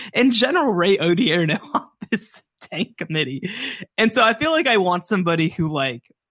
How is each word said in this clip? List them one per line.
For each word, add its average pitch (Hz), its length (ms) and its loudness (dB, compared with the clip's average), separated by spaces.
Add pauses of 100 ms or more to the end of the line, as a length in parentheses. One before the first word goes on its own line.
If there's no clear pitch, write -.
(140)
and 254 180 4
General 254 420 2
Ray 180 240 4
Odierno 170 720 2
<laughs> - 60 -20
on - 140 -2 (240)
this - 320 -6 (180)
tank - 360 -8
committee. 156 520 -6 (480)
And 220 160 2
so 240 100 2
I 226 120 4
feel 294 160 -2
like 311 160 2
I 233 100 4
want 180 280 0
somebody 170 440 0
who, 160 220 -2
like, 135 320 -4 (280)